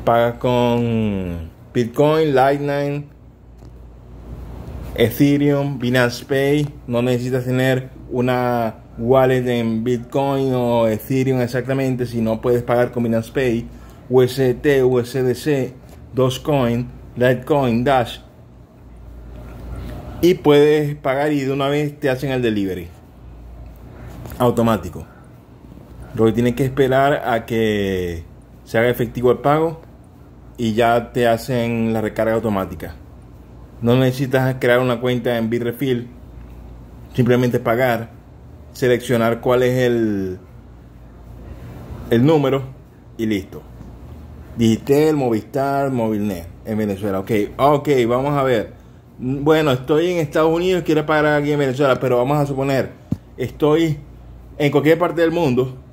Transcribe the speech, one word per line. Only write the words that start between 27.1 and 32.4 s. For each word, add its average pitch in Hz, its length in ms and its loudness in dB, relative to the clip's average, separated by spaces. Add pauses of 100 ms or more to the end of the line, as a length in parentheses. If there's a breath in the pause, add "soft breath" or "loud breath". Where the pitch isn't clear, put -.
a 117 200 -2
que 98 800 -2 (400)
se - 160 -2
haga 120 100 4
efectivo 120 420 0
el - 80 2
pago 156 420 0 (760)
y 113 160 -2
ya 117 380 2
te 120 160 0
hacen 117 680 -2
la 110 80 -2
recarga 110 320 -2
automática. 95 640 -4 (840)